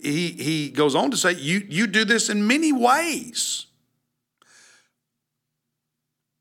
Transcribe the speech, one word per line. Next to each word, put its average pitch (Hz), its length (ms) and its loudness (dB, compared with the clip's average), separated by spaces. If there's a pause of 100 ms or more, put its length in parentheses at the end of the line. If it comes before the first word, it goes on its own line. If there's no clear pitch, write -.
he, 165 280 -2
he 151 380 -4
goes 147 260 2
on 247 160 0
to 208 60 -2
say, 180 140 2
"You, 175 380 -2
you 196 180 0
do 214 160 0
this 226 260 2
in 208 160 0
many 302 280 2
ways." 254 920 0 (2750)